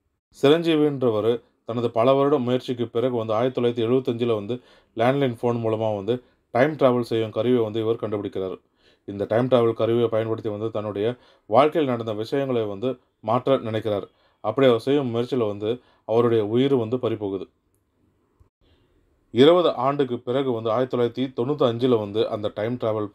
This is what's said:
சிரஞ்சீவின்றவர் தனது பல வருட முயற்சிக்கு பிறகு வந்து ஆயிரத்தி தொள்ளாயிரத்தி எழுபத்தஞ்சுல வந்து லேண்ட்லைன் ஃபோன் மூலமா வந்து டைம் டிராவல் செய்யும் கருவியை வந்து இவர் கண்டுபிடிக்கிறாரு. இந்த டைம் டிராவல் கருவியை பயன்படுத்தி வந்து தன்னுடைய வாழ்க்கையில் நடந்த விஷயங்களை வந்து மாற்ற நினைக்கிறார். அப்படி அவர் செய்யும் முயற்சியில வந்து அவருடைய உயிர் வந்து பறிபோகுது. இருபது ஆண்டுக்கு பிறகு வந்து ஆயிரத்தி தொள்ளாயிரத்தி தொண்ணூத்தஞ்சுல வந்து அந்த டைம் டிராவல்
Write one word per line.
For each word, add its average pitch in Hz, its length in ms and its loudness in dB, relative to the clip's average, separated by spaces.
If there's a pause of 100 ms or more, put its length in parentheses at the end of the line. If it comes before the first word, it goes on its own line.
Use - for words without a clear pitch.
(380)
சிரஞ்சீவின்றவர் 143 920 2 (340)
தனது 117 260 -4
பல 120 220 4
வருட 139 240 4
முயற்சிக்கு 123 500 -2
பிறகு 123 280 -2
வந்து 110 180 -2
ஆயிரத்தி 127 240 0
தொள்ளாயிரத்தி 120 280 0
எழுபத்தஞ்சுல 120 500 0
வந்து 104 200 -6 (420)
லேண்ட்லைன் 127 380 2
ஃபோன் 120 260 -2
மூலமா 110 340 -2
வந்து 101 200 -2 (380)
டைம் 143 200 2
டிராவல் 127 280 2
செய்யும் 113 300 -2
கருவியை 117 320 2
வந்து 107 160 -2
இவர் 110 160 0
கண்டுபிடிக்கிறாரு. 101 600 -6 (520)
இந்த 101 180 -6
டைம் 120 220 2
டிராவல் 120 260 4
கருவியை 117 340 0
பயன்படுத்தி 110 420 -4
வந்து 107 220 -6
தன்னுடைய 104 360 -4 (420)
வாழ்க்கையில் 143 420 2
நடந்த 113 220 -4
விஷயங்களை 120 520 -4
வந்து 101 240 -6 (320)
மாற்ற 123 360 0
நினைக்கிறார். 107 500 -4 (360)
அப்படி 113 240 2
அவர் 117 120 4
செய்யும் 135 360 0
முயற்சியில 120 320 -2
வந்து 104 220 -6 (380)
அவருடைய 113 380 2
உயிர் 127 300 2
வந்து 117 220 -2
பறிபோகுது. 104 480 -6 (1900)
இருபது 156 420 6
ஆண்டுக்கு 131 440 -2
பிறகு 131 320 -2
வந்து 113 200 -2
ஆயிரத்தி 127 220 -2
தொள்ளாயிரத்தி 123 400 -2
தொண்ணூத்தஞ்சுல 123 640 0
வந்து 107 300 -2
அந்த 104 260 -6
டைம் 117 220 -4
டிராவல் 107 380 -4